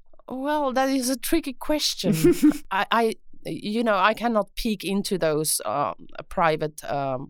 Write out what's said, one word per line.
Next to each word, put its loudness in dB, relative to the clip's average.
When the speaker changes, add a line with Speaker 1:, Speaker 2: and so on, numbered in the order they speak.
Speaker 1:
well, -2
that 2
is 0
a 0
tricky 0
question. -2
Speaker 2:
<laughs> 4
Speaker 1:
I, 0
I, 2
you -2
know, 2
I 4
cannot 0
peek -2
into -2
those, 0
uh, 0
private, 0
um, -4